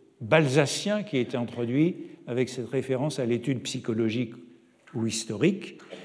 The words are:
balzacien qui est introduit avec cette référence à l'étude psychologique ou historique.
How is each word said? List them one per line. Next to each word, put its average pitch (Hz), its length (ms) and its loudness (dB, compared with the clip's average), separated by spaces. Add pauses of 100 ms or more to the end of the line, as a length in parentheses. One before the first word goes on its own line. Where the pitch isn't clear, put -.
(220)
balzacien 151 800 4
qui 139 160 -2
est 120 160 0
introduit 123 600 0 (300)
avec 123 220 0
cette 117 200 -8
référence 131 500 -2
à 127 80 0
l'étude 120 360 0
psychologique 117 680 0 (600)
ou 113 120 0
historique. 113 720 0 (260)